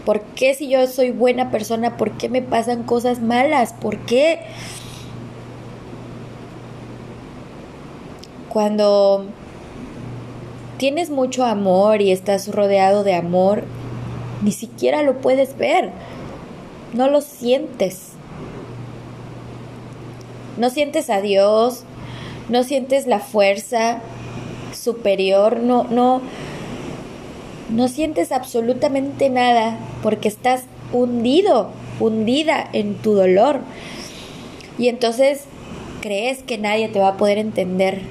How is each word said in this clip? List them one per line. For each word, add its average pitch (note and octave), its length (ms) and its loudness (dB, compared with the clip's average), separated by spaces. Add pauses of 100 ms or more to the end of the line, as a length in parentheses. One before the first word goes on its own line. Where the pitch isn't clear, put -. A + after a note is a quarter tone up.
¿Por G#3 160 2
qué C4 320 2
si C4+ 160 -4
yo B3+ 180 6
soy B3+ 260 0
buena B3 380 2
persona, A3+ 460 -2
por G#3+ 140 0
qué - 180 -6
me B3+ 140 0
pasan A#3 400 -2
cosas A#3+ 400 0
malas? B3 500 4
¿Por G#3+ 280 -4
qué? D4 400 2 (4000)
Cuando G3+ 760 4 (1500)
tienes D4 320 0
mucho C4 380 0
amor G3+ 560 4
y G3 100 6
estás F#3+ 360 0
rodeado G3+ 540 4
de G3 120 4
amor, F#3 500 4 (760)
ni G#3 100 2
siquiera C#4 500 0
lo C4+ 200 2
puedes C4 340 2
ver, A#3+ 340 2 (1000)
no B3+ 160 2
lo C#4+ 140 4
sientes. A#3+ 880 -2 (2500)
No A#3+ 100 2
sientes D4 400 0
a G3 140 2
Dios, G#3 640 4 (680)
no B3 120 4
sientes C4 440 0
la G#3 140 4
fuerza A3 800 2 (720)
superior, G3+ 840 2
no, A#3+ 240 4
no, B3 360 4 (1500)
no A#3+ 180 2
sientes D4+ 440 0
absolutamente C4+ 960 0
nada A#3+ 480 4 (240)
porque A3 260 0
estás B3+ 360 0 (280)
hundido, B3 800 4 (280)
hundida A#3 720 2
en G#3 240 -2
tu G#3+ 180 2
dolor. G3+ 460 6 (1160)
Y A#3+ 100 2
entonces A#3+ 560 2 (560)
crees A3 420 -2
que A3+ 160 -6
nadie G#3+ 300 0
te G#3 100 0
va F#3+ 100 6
a G3 80 2
poder G#3 220 4
entender. F#3+ 720 0